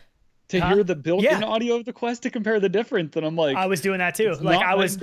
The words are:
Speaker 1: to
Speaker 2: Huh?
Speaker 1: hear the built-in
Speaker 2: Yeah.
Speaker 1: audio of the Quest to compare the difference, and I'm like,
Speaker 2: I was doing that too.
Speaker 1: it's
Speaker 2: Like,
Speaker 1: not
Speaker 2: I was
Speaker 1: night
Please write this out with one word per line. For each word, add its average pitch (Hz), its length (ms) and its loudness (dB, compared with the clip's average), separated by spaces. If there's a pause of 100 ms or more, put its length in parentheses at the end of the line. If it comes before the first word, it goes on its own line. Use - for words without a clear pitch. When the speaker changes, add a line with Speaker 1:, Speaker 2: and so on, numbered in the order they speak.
(480)
Speaker 1:
to 185 120 0
Speaker 2:
Huh? 180 140 4
Speaker 1:
hear 208 100 6
the 180 120 0
built-in 185 440 2
Speaker 2:
Yeah. 214 40 -2
Speaker 1:
audio 226 320 -2
of 233 80 -6
the 240 80 -10
Quest 240 320 -6
to 247 60 -4
compare 220 300 0
the 190 80 2
difference, 190 480 -2
and 160 100 -2
I'm 156 100 -4
like, 156 200 2
Speaker 2:
I 190 100 0
was 190 140 0
doing 190 180 -2
that 175 180 0
too. 220 140 2
Speaker 1:
it's 143 100 -4
Speaker 2:
Like, 180 200 2
Speaker 1:
not 185 80 0
Speaker 2:
I 190 80 2
was 196 200 0
Speaker 1:
night 190 60 -10